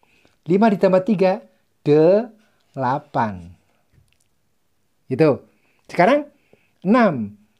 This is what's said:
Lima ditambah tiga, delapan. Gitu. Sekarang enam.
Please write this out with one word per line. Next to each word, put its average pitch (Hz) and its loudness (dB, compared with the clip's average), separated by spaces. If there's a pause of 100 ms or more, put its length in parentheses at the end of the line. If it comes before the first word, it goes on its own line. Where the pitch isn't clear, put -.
(420)
Lima 202 0
ditambah 185 0
tiga, 190 -2 (400)
delapan. 139 -2 (1500)
Gitu. 135 0 (480)
Sekarang 269 0 (560)
enam. 175 -2 (220)